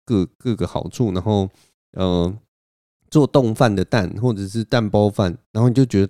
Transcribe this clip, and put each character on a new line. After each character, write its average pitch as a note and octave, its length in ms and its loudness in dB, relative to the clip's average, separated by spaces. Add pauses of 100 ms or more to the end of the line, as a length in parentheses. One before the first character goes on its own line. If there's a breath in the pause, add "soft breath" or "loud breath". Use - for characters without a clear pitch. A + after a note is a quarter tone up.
各， G2 220 0 (100)
各 A#2+ 180 -4
个 F#2 120 -4
好 - 240 -6
处。 A2+ 220 -2
然 F2+ 100 -4
后， G2+ 260 0 (440 soft breath)
呃， F2+ 420 -2 (760)
做 D3 160 4
冻 A#2 280 0
饭 A2 200 2
的 F#2 80 0
蛋， - 280 -2 (100)
或 A#2+ 140 0
者 G2 120 -8
是 A2 180 -6
蛋 A2+ 260 -2
包 G#2 180 2
饭， F#2 260 0 (180)
然 A2+ 100 0
后 B2 80 6
你 A2 40 -2
就 C3 100 4
觉 G2+ 160 2
得 G2 100 2